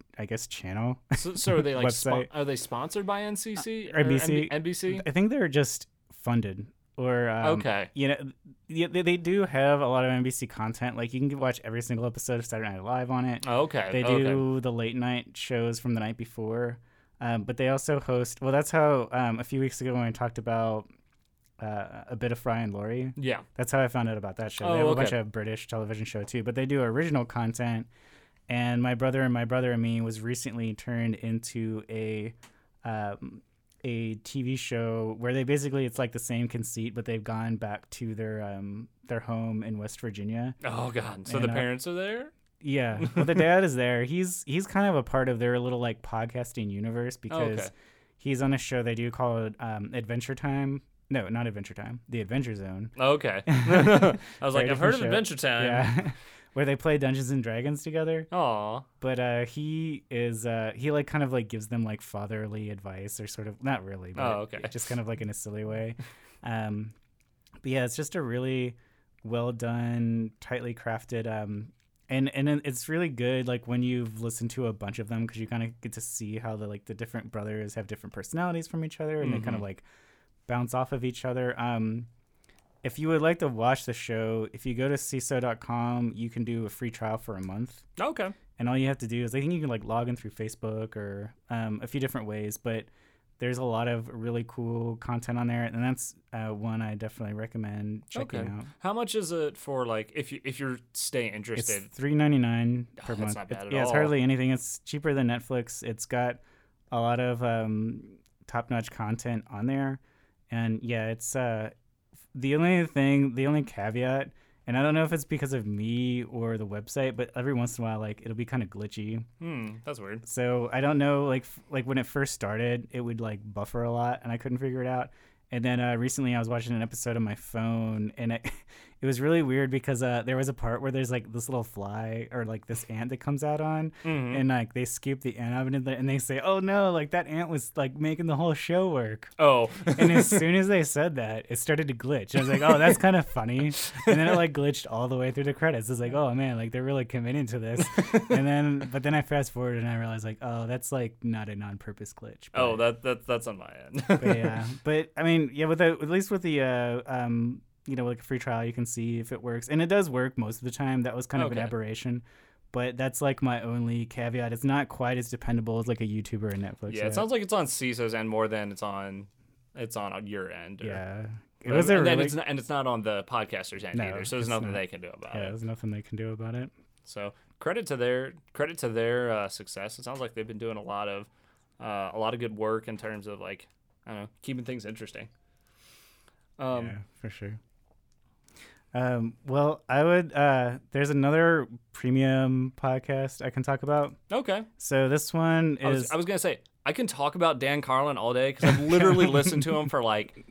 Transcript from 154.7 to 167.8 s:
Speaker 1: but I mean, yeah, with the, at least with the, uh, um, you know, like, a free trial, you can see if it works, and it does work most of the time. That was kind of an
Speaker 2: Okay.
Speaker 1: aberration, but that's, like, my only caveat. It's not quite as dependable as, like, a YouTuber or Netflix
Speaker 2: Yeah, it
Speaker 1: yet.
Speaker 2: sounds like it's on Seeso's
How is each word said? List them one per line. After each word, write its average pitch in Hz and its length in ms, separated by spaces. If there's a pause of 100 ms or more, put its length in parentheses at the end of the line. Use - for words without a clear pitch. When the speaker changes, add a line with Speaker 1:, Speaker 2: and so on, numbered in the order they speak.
Speaker 1:
but 156 340
I 151 60
mean, 165 300
yeah, 147 120
with 160 140
the, 165 200
at 151 100
least 190 220
with 190 120
the, 156 180
uh, 123 460
um, 120 540 (260)
you 135 80
know, 123 100
like, 120 140
a - 40
free 131 140
trial, 117 280
you 117 80
can 120 120
see 117 340
if 113 120
it 131 100
works, 120 260
and 151 140
it 170 60
does 196 240
work 127 260
most 113 200
of - 60
the 123 80
time. 131 320
That 120 120
was 123 100
kind - 180
of 139 80
an 117 60
Speaker 2:
Okay. 113 80
Speaker 1:
aberration, 113 560 (500)
but 123 260
that's, 131 240
like, 139 200
my 123 200
only 117 440
caveat. 117 480
It's 113 100
not 139 260
quite 123 280
as 117 120
dependable 113 500
as, 113 80
like, 117 140
a 110 60
YouTuber 104 360
or 104 80
Netflix 98 420
Speaker 2:
Yeah, 107 80
it - 40
Speaker 1:
yet. 110 100
Speaker 2:
sounds 220 160
like 240 100
it's 196 120
on 185 120
Seeso's 123 480